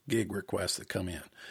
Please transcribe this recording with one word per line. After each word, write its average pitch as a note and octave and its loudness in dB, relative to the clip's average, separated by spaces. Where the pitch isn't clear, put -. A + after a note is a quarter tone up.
gig A2 4
requests F#2+ 0
that - -10
come F#2+ 0
in, E2 -4